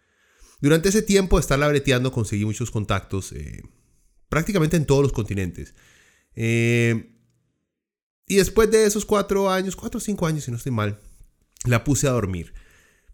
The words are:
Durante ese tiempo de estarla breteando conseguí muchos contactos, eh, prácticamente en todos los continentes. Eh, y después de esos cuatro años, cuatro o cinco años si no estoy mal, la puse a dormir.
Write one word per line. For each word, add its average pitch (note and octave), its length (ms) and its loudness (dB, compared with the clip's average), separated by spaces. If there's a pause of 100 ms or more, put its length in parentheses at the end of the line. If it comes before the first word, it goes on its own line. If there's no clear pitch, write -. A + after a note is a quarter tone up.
(600)
Durante D#3+ 300 2
ese G#3+ 120 2
tiempo G3 360 2
de E3+ 40 4
estarla C#3+ 280 2
breteando C3 420 2
conseguí G#2+ 320 -2
muchos G#2+ 260 -4
contactos, G2 640 -6
eh, C2+ 300 -12 (680)
prácticamente D#3+ 480 0
en D#3 100 2
todos C#3 180 4
los C3+ 100 0
continentes. F#2+ 600 -6 (640)
Eh, A#2 800 0 (1120)
y F#3+ 80 -2
después G3+ 340 4
de A3 160 6
esos G3+ 200 0
cuatro G3 440 0
años, F#3 280 -2
cuatro A3+ 220 -8
o - 20 -10
cinco F#3 260 -4
años D#3 160 -4
si B2 80 -8
no A#2 60 -6
estoy B2+ 160 -6
mal, G#2 260 -2 (640)
la A#2+ 220 0
puse C#3+ 220 2
a C3 40 2
dormir. F#2+ 420 -4 (600)